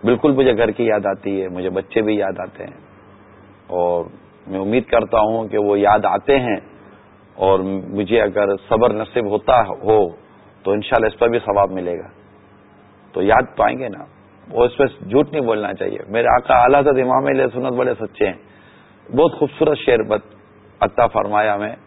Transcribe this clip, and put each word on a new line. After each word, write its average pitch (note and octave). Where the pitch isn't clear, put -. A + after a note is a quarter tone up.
بالکل B2
مجھے C3
گھر A2+
کی A2+
یاد G#2
آتی G2
ہے، F#2
مجھے F2+
بچے F#2+
بھی G#2+
یاد F#2+
آتے F#2
ہیں، -
اور F2
میں F#2+
امید A2+
کرتا A2+
ہوں A2
کہ G#2+
وہ G2+
یاد G#2
آتے G#2
ہیں، A#2
اور F#2+
مجھے G#2
اگر G2+
صبر A2+
نصیب A2
ہوتا G#2+
ہو G#2
تو G2
انشاءاللہ A2
اس G#2
پر A#2
بھی A#2
ثواب G2+
ملے F2+
گا۔ -
تو F#2
یاد A2+
پائیں A#2
گے C3
نا، -
وہ A#2+
اس A#2+
میں C3
جھوٹ C#3
نہیں D3+
بولنا G#2+
چاہیے۔ G2
میرے A#2
آقا B2
اعلیٰ B2+
حضرت C#3
امام C3
علیہ C#3
سنت B2+
بڑے B2
سچے G#2
ہیں، -
بہت E3
خوبصورت D3+
شعر B2
بت-، G#2+
عطا A2
فرمایا G#2
ہمیں G#2